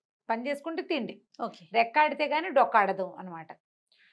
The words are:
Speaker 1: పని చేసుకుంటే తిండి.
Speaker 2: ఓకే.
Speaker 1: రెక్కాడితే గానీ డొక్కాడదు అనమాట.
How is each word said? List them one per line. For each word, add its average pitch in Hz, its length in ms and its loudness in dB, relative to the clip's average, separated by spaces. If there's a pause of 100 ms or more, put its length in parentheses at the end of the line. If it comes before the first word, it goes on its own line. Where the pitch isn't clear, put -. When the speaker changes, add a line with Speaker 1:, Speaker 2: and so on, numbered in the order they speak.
(300)
Speaker 1:
పని 233 200 -4
చేసుకుంటే 294 320 -6
తిండి. 269 400 -6 (220)
Speaker 2:
ఓకే. - 300 -10
Speaker 1:
రెక్కాడితే 294 520 2
గానీ 311 240 -2
డొక్కాడదు 196 680 2
అనమాట. 165 340 -14 (600)